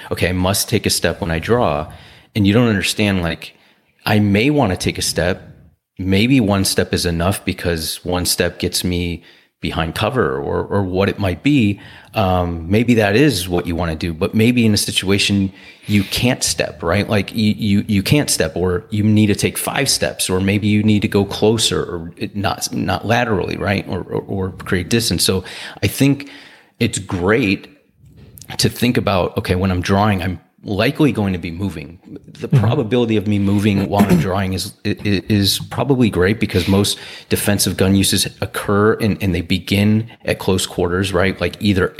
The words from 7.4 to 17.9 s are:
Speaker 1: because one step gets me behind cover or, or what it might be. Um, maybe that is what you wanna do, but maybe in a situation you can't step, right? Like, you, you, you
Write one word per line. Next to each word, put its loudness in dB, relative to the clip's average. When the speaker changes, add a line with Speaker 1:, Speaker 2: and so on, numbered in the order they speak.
Speaker 1:
because -4
one -2
step -2
gets -2
me -4
behind -4
cover 0
or, -4
or -2
what 0
it -4
might -4
be. 2
Um, 0
maybe 4
that 4
is 2
what -2
you -4
wanna -2
do, -4
but -4
maybe 4
in 4
a 2
situation 0
you 2
can't -2
step, -4
right? 0
Like, -2
you, 2
you, 0
you 2